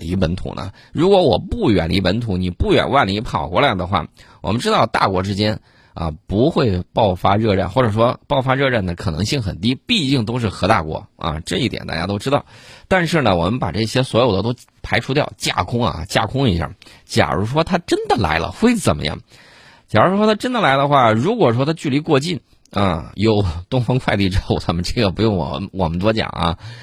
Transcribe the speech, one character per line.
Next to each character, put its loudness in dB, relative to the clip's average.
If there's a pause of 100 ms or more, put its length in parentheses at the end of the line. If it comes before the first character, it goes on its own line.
离 -4
本 0
土 -8
呢？ -8 (200)
如 2
果 6
我 4
不 -2
远 2
离 2
本 0
土， -4
你 -2
不 -2
远 2
万 4
里 -2
跑 -4
过 0
来 2
的 -4
话， -2 (340)
我 -4
们 -2
知 0
道 4
大 0
国 0
之 -4
间 -2 (340)
啊， -4 (160)
不 2
会 2 (100)
爆 2
发 2
热 2
战， 0
或 2
者 2
说 2
爆 0
发 0
热 0
战 0
的 -4
可 -4
能 -2
性 -2
很 -6
低， 0 (100)
毕 0
竟 2
都 -4
是 0
核 -4
大 2
国 -8 (100)
啊， -4
这 -4
一 0
点 -8
大 -8
家 -4
都 -2
知 -6
道。 0 (440)
但 2
是 0
呢， 4
我 0
们 -2
把 -4
这 -2
些 0
所 0
有 2
的 0
都 -4 (280)
排 -2
除 -4
掉， 0
架 -2
空 -2
啊， -4
架 0
空 0
一 0
下。 -6 (300)
假 0
如 0
说 0
他 -2
真 -2
的 2
来 0
了， -4
会 2
怎 0
么 -6
样？ -6 (680)
假 4
如 2
说 2
他 4
真 -6
的 -2
来 4
的 2
话， 4
如 2
果 4
说 0
他 0
距 -6
离 2
过 2
近 -4 (320)
啊， -2
有 4 (240)
东 0
风 0
快 0
递 2
之 0
后， 0
咱 -2
们 -2
这 -2
个 2
不 -4
用 2
我， -4 (120)
我 -2
们 -4
多 2
讲 -4
啊。 -2 (240)